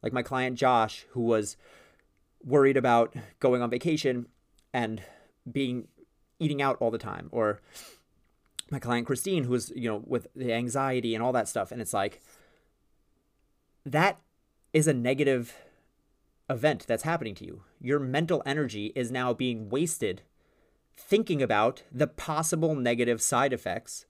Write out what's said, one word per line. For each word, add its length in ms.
Like 100
my 100
client 360
Josh, 520
who 120
was 340
worried 340
about 380
going 240
on 80
vacation 560
and 300
being, 380
eating 240
out 180
all 100
the 80
time, 320
or 300
my 80
client 280
Christine, 380
who 60
was, 240
you 160
know, 160
with 280
the 180
anxiety 600
and 80
all 100
that 160
stuff. 240
And 100
it's 100
like, 300
that 360
is 140
a 80
negative 600
event 380
that's 160
happening 320
to 100
you. 200
Your 180
mental 480
energy 480
is 160
now 240
being 340
wasted 540
thinking 460
about 480
the 160
possible 680
negative 480
side 300
effects 580